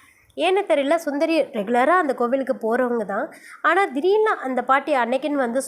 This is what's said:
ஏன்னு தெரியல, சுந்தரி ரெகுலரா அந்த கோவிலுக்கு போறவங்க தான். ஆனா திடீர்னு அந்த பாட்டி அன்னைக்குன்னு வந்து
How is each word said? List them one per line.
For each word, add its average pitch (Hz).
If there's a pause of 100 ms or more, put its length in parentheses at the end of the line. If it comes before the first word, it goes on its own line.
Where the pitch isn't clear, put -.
(360)
ஏன்னு 370
தெரியல, 285
சுந்தரி 320
ரெகுலரா 240
அந்த 302
கோவிலுக்கு 247
போறவங்க 233
தான். 208 (300)
ஆனா 359
திடீர்னு 370
அந்த 262
பாட்டி 277
அன்னைக்குன்னு 262
வந்து 262